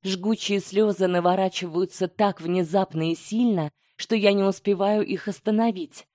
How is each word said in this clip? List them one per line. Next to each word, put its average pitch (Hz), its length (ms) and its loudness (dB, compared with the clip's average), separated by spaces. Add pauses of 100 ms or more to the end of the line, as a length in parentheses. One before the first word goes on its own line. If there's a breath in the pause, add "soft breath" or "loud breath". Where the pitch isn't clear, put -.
Жгучие 196 560 -2
слезы 190 480 0
наворачиваются 180 1000 0
так 202 340 -2
внезапно 170 720 0
и 160 40 -2
сильно, 208 560 0 (240)
что - 200 -2
я 202 180 4
не 196 100 2
успеваю 196 640 0
их - 220 -6
остановить. 214 880 -2